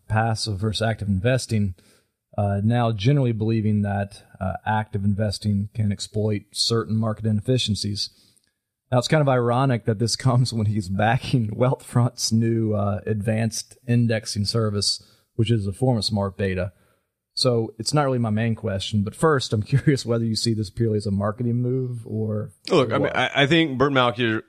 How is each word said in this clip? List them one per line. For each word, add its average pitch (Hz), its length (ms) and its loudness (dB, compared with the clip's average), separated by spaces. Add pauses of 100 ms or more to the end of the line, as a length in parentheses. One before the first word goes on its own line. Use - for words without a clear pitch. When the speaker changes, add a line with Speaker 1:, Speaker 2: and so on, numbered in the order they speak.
Speaker 1:
passive 110 520 0
versus 110 220 -2
active 110 260 -2
investing, 104 640 0 (640)
uh, 101 260 0
now 117 300 2
generally 120 400 2
believing 107 500 0
that, 101 400 -4 (180)
uh, 92 140 -4 (100)
active 107 400 -2
investing 104 720 0
can 107 160 0
exploit 104 520 -4 (100)
certain 110 440 0
market 110 300 -2
inefficiencies. 104 840 0 (800)
Now, 123 60 2
it's 120 100 2
kind 156 140 2
of 139 80 2
ironic 123 560 2
that 110 140 0
this 110 180 0
<laughs> - 100 -6
comes 123 240 4
when 113 140 -2
he's 104 240 0
backing 107 640 0
Wealthfront's 123 800 0
new, 113 400 2
uh, 104 320 -2
advanced 110 720 -2 (100)
indexing 113 600 0
service, 107 600 -2 (280)
which 113 160 0
is 107 160 2
a 95 80 -4
form 127 240 2
of 95 80 -2
smart 101 320 -2
beta. 92 340 -2 (640)
So 117 440 0
it's 113 160 -4
not 151 100 4
really 131 140 2
my 117 120 0
main 110 260 0
question, 101 480 -2
but 104 100 -6
first, 156 380 2
I'm 104 100 0
<laughs> - 120 -2
curious 135 320 2
whether 117 180 0
you 113 100 0
see 107 200 0
this 107 160 -4
purely 110 260 0
as 104 100 -2
a 104 40 -2
marketing 107 460 -2
move 123 500 -4
or 110 440 -4 (200)
Speaker 2:
Look, 147 200 4
Speaker 1:
or - 40 0
Speaker 2:
I - 20 0
mean, 143 120 0
Speaker 1:
what? - 80 -6
Speaker 2:
I, 127 180 0
I 139 120 4
think 160 300 2
Burt 143 160 2
Malkiel, 120 560 2